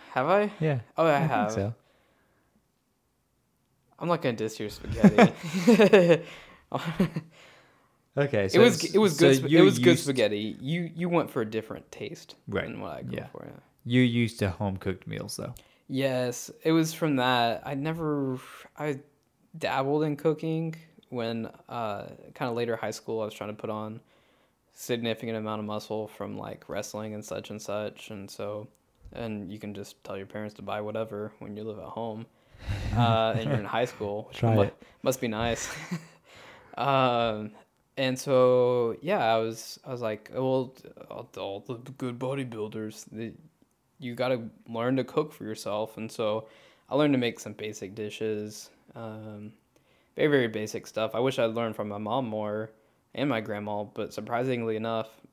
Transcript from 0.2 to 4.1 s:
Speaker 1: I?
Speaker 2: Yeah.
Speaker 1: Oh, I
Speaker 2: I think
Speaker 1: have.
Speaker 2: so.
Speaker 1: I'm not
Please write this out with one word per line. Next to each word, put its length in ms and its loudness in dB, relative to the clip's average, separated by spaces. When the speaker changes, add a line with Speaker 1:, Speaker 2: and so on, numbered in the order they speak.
Speaker 1:
I? 320 4
Speaker 2:
Yeah. 220 0
Speaker 1:
Oh, 100 4
I 80 6
Speaker 2:
I 60 6
think 100 2
Speaker 1:
have. 220 2
Speaker 2:
so. 220 -2
Speaker 1:
I'm 80 -4
not 120 2